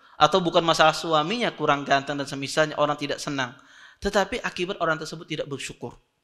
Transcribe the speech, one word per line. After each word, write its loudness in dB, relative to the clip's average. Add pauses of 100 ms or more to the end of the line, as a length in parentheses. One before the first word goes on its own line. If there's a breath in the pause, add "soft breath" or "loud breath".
(200 soft breath)
Atau 6
bukan 2
masalah 6
suaminya 0
kurang 0
ganteng 0
dan -6
semisalnya, 0
orang 0
tidak -6
senang. -4 (460 loud breath)
Tetapi 0
akibat -6
orang 0
tersebut -12
tidak -6
bersyukur. -10 (280)